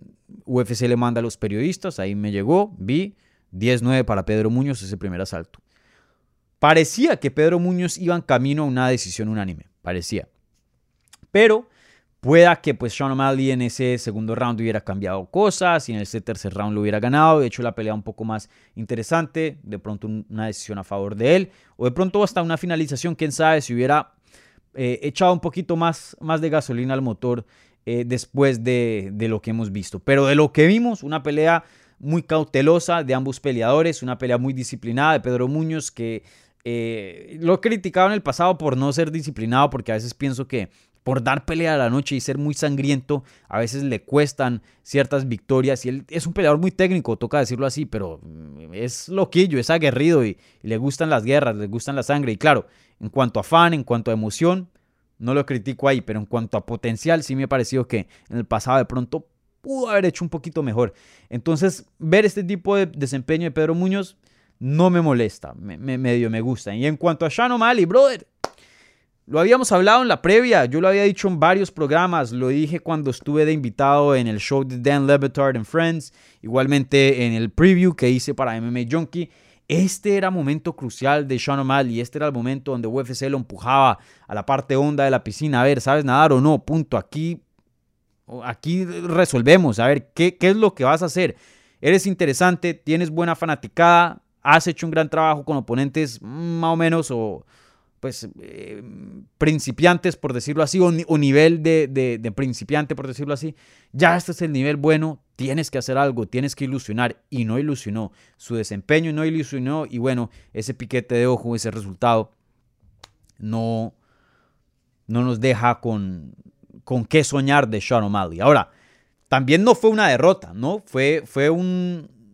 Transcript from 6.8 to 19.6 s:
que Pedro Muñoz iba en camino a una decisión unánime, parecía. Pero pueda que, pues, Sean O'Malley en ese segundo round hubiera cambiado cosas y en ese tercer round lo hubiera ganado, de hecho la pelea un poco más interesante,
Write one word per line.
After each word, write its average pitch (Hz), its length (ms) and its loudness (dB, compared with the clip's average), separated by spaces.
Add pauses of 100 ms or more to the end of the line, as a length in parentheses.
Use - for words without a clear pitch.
que 139 120 -4
Pedro 160 300 2
Muñoz 180 380 -2
iba 175 180 -2
en 170 60 -4
camino 139 420 0
a 143 40 -2
una 127 200 0
decisión 110 400 -4
unánime, 98 400 -6 (140)
parecía. 90 460 -8 (1040)
Pero 220 360 4 (520)
pueda 170 360 8
que, 139 180 -2
pues, 113 220 -4
Sean 135 160 -2
O'Malley 135 400 0
en 127 100 0
ese 123 380 -2
segundo 110 340 -6
round 117 260 -2
hubiera 113 220 -2
cambiado 95 460 -6
cosas 180 600 0
y 113 40 -6
en 107 60 -6
ese 104 220 -8
tercer 101 340 -8
round 104 180 -4
lo 104 80 -2
hubiera 104 180 0
ganado, 151 400 4
de 135 60 2
hecho 120 160 -6
la 120 140 -4
pelea 107 180 -6
un 107 80 -8
poco 110 220 -12
más 110 260 -8 (260)
interesante, 143 840 -4